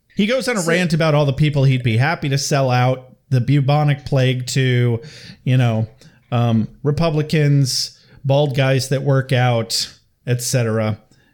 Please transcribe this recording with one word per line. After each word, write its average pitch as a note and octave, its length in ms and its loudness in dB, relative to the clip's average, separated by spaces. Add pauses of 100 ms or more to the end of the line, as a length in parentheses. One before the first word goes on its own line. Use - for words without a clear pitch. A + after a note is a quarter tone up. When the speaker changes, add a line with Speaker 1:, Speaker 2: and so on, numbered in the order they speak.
(140)
Speaker 1:
he G3+ 120 0
goes A#3 200 -2
on A#3+ 100 -2
a F#3+ 60 0
Speaker 2:
So D#3+ 80 -4
Speaker 1:
rant E3+ 240 0
about D#3+ 200 2
all D3 120 2
the C#3 60 0
people D3 320 2
he'd C3 180 2
be A#2 140 0
happy D3+ 320 -2
to C#3 100 -2
sell C#3 320 0
out B2+ 460 -2 (120)
the C3 120 2
bubonic C#3+ 680 0
plague B2+ 400 0
to, B2 560 0 (400)
you B2 140 0
know, A2+ 320 0 (420)
um, A#2 380 0 (160)
Republicans, D3 1080 0 (360)
bald C#3 300 0
guys C3+ 320 0
that C#3 140 -2
work C3+ 300 0
out, B2 680 -2 (280)
et B2 140 -2
cetera, A2 580 -2 (360)